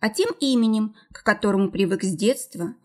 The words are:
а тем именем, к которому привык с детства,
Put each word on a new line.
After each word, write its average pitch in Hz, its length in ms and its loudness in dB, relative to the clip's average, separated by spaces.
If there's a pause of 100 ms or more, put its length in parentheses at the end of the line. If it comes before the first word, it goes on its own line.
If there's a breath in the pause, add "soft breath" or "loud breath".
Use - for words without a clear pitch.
а 220 80 0
тем 381 220 0 (100)
именем, 220 540 2 (180 soft breath)
к - 100 -20
которому 202 480 2
привык 190 340 0
с 185 100 -2
детства, 196 600 -2 (100)